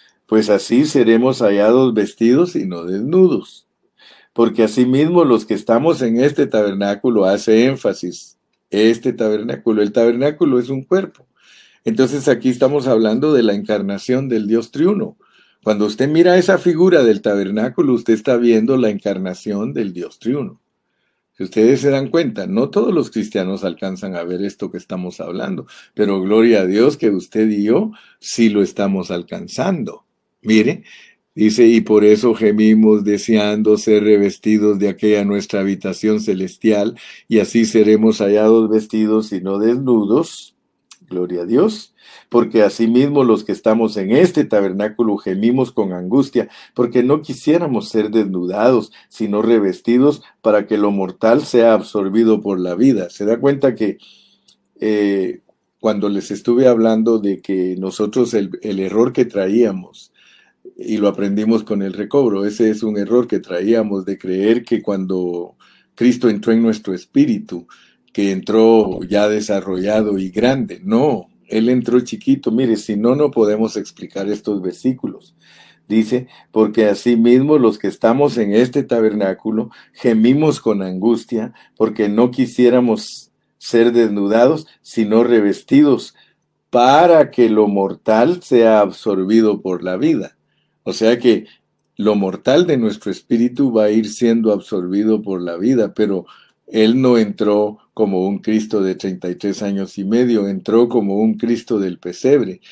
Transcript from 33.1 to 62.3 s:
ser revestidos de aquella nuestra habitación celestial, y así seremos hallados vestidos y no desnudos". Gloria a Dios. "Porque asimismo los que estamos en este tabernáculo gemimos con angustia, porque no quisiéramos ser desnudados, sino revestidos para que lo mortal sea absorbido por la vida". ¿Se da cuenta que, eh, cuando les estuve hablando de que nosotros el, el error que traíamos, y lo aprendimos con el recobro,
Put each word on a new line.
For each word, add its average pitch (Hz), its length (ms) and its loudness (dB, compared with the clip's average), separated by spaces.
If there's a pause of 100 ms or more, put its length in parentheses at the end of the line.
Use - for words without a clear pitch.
ser 104 260 2
revestidos 104 720 2
de 101 100 0
aquella 104 360 0
nuestra 101 360 -4
habitación 98 600 -4
celestial, 104 760 -2 (320)
y 110 140 2
así 113 240 0
seremos 107 540 2
hallados 110 500 2
vestidos 110 640 -2
y 95 80 -6
no 95 180 -4
desnudos". 120 960 -2 (540)
Gloria 90 340 -6
a 87 40 -8
Dios. 170 480 -2 (340)
"Porque 113 340 2
asimismo 127 640 2
los 107 200 2
que 104 80 -6
estamos 110 440 -2
en 98 140 -4
este 156 340 2
tabernáculo 104 720 -2
gemimos 113 560 -2
con 98 200 -4
angustia, 104 560 -2 (260)
porque 123 280 0
no 147 200 0
quisiéramos 151 640 -2
ser 107 220 -2
desnudados, 104 840 0 (160)
sino 104 340 -4
revestidos 117 800 0 (200)
para 107 240 2
que 107 120 -2
lo 104 120 0
mortal 101 520 0
sea 117 320 4
absorbido 104 640 0
por 98 200 -4
la 87 140 -6
vida". 104 360 0
¿Se - 140 -10
da 113 140 0
cuenta 139 360 0
que, 104 240 -4 (840)
eh, 101 600 -2 (400)
cuando 104 280 -2
les 98 220 -6
estuve 120 380 2
hablando 113 500 2
de 101 220 -4
que 92 380 -4
nosotros 107 560 -4
el, 101 160 -4 (120)
el 98 180 -6
error 107 320 0
que 127 120 0
traíamos, 101 880 -2 (640)
y - 180 -6
lo 104 120 0
aprendimos 107 540 0
con 101 200 -4
el 98 100 -6
recobro, 104 540 0